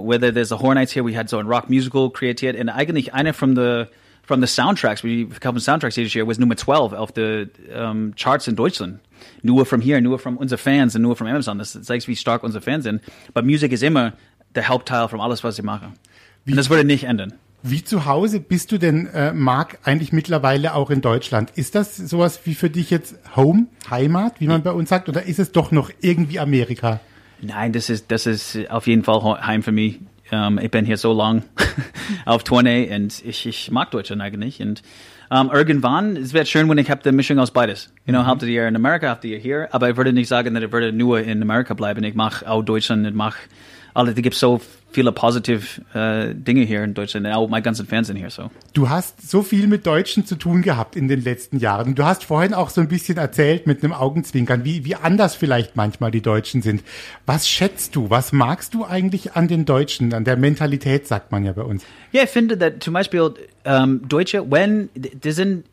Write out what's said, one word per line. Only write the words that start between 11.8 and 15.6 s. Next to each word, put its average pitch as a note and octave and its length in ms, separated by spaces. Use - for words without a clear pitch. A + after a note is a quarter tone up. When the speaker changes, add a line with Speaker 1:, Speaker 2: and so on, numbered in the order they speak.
Speaker 1:
zeigt, B2 260
wie A#2 80
stark A#2 260
unsere A2 200
Fans C#3 220
sind. G#2+ 180
Aber A#2 80
Musik C#3+ 300
ist A#2 100
immer C3+ 320
der A2+ 140
Hauptteil B2 400
von A2 120
alles, A#2 240
was A2 140
ich G#2 60